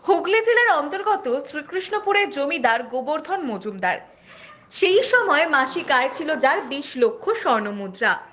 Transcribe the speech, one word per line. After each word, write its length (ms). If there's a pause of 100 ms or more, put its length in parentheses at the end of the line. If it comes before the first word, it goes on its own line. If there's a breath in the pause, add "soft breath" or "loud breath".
হুগলি 320
জেলার 380
অন্তর্গত 680
শ্রীকৃষ্ণপুরের 800
জমিদার 520
গোবর্ধন 600
মজুমদার, 560 (720 loud breath)
সেই 320
সময় 440
মাসিক 440
আয় 220
ছিল 220
যার 260
বিশ 360
লক্ষ 340
স্বর্ণমুদ্রা। 920 (100)